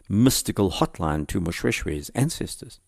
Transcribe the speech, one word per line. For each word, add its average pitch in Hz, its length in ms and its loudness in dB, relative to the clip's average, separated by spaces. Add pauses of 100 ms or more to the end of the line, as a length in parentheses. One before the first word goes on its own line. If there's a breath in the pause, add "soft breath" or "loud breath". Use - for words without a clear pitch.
mystical 104 640 4
hotline 76 560 0
to 92 140 -2
Moshoeshoe's 82 760 -4
ancestors. - 720 -4